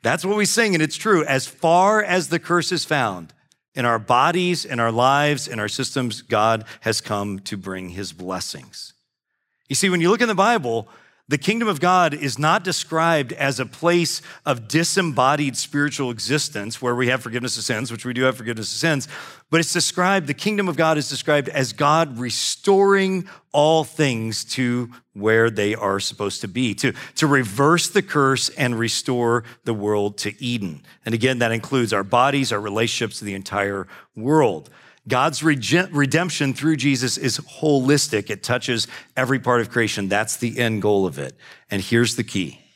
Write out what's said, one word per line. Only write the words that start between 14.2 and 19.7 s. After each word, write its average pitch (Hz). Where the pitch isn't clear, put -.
of 120
disembodied 147
spiritual 143
existence 113
where 123
we 123
have 123
forgiveness 120
of 107
sins, 113
which 113
we 123
do 127
have 131
forgiveness 113
of -
sins, 156
but 165
it's 156